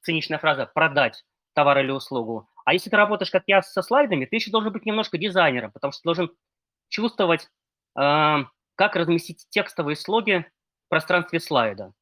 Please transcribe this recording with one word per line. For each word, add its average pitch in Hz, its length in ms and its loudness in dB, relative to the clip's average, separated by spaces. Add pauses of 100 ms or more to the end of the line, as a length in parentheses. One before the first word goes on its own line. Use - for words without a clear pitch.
циничная 160 360 -4
фраза, 139 360 -2
продать 143 500 0 (300)
товар 143 260 4
или 135 120 0
услугу. 117 560 -8 (180)
А 143 80 4
если 185 160 -2
ты 220 80 2
работаешь, 208 340 2
как 185 160 0
я, 196 140 4
со - 200 -6
слайдами, 214 440 0
ты - 100 -4
еще 226 160 -4
должен 214 200 0
быть 214 140 -10
немножко 214 320 -4
дизайнером, 151 540 0
потому - 200 -8
что - 120 -18
должен 170 260 -2 (600)
чувствовать, 202 580 0 (500)
эм, 147 520 2 (260)
как 202 200 2
разместить 170 540 -2
текстовые 151 460 -4
слоги 202 500 -2 (400)
в - 40 -8
пространстве 165 500 0
слайда. 104 600 -2